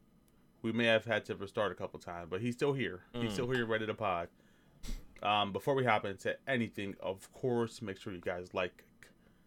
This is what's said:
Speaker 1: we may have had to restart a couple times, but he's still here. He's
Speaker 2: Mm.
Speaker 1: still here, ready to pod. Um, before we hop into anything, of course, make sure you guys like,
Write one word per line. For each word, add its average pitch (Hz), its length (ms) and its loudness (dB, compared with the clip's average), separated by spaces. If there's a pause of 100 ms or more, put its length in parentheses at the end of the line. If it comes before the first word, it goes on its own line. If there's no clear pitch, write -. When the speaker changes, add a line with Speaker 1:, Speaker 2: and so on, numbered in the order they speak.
(640)
Speaker 1:
we 113 100 0
may 117 140 4
have 110 180 6
had 107 220 0
to 104 100 -4
restart 98 340 0
a 90 40 -6
couple 90 260 -8
times, 87 300 -10
but 92 100 -2
he's 120 140 0
still 143 180 2
here. 95 300 -2 (100)
He's 117 180 -2
Speaker 2:
Mm. 101 40 -4
Speaker 1:
still 123 160 0
here, 123 160 2
ready 110 200 2
to 104 80 0
pod. 90 340 0 (960)
Um, 101 300 4
before 135 220 0
we 131 100 2
hop 107 220 4
into 98 300 -4 (120)
anything, 104 520 -2
of 95 340 -6
course, 117 480 -2
make 98 160 -6
sure 107 160 -10
you 87 60 -10
guys 90 340 -4
like, 92 300 -2 (640)